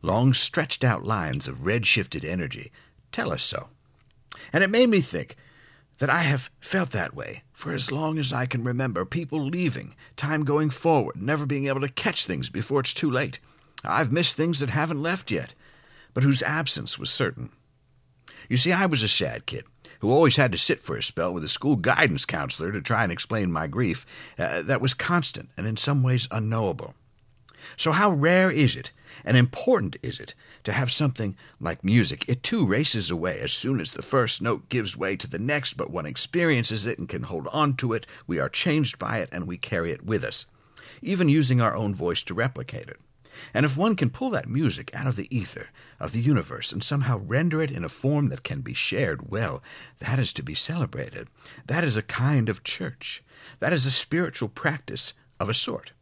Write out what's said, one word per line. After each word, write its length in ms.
Long 320
stretched 520
out 200
lines 420
of 200
red-shifted 580
energy 480
tell 180
us 120
so. 260
And 100
it 60
made 180
me 140
think 340
that 100
I 140
have 360
felt 340
that 220
way 280
for 220
as 180
long 260
as 140
I 140
can 180
remember, 400
people 400
leaving, 500
time 280
going 260
forward, 500
never 240
being 220
able 160
to 80
catch 340
things 240
before 320
it's 140
too 160
late. 280
I've 280
missed 220
things 260
that 100
haven't 320
left 280
yet, 220
but 100
whose 180
absence 560
was 120
certain. 400
You 100
see, 140
I 140
was 160
a 60
sad 380
kid 180
who 100
always 260
had 160
to 60
sit 240
for 140
a 60
spell 300
with 120
a 40
school 280
guidance 500
counselor 460
to 100
try 200
and 80
explain 400
my 160
grief, 380
uh, 240
that 200
was 100
constant 640
and 100
in 120
some 240
ways 280
unknowable. 640
So 140
how 180
rare 400
is 260
it 160
and 140
important 640
is 180
it 140
to 80
have 200
something 440
like 240
music? 460
It 140
too 240
races 440
away 300
as 120
soon 280
as 140
the 80
first 400
note 260
gives 280
way 200
to 120
the 100
next, 360
but 160
one 140
experiences 840
it 120
and 100
can 140
hold 260
on 280
to 180
it. 120
We 120
are 120
changed 480
by 220
it 120
and 160
we 80
carry 360
it 120
with 180
us, 220
even 300
using 320
our 120
own 200
voice 300
to 100
replicate 540
it. 100
And 140
if 100
one 200
can 140
pull 200
that 180
music 460
out 140
of 80
the 200
ether 340
of 140
the 80
universe 500
and 140
somehow 340
render 440
it 100
in 100
a 60
form 400
that 160
can 160
be 140
shared, 540
well, 320
that 220
is 140
to 100
be 100
celebrated. 720
That 160
is 140
a 60
kind 460
of 140
church. 640
That 140
is 140
a 40
spiritual 600
practice 640
of 80
a 60
sort. 360